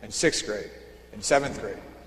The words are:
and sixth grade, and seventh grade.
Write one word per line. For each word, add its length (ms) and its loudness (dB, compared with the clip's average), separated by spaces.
and 100 -12
sixth 320 2
grade, 240 -6
and 140 -12
seventh 340 4
grade. 200 -8